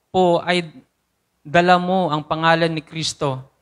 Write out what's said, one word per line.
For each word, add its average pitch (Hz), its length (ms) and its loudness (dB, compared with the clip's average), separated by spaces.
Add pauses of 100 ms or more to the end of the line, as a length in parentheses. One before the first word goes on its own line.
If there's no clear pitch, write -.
(120)
po 180 320 2
ay 175 240 -2 (760)
dala 175 360 4
mo 180 320 -2
ang 151 100 -2
pangalan 165 480 0
ni 156 140 -8
Kristo. 151 560 -6 (220)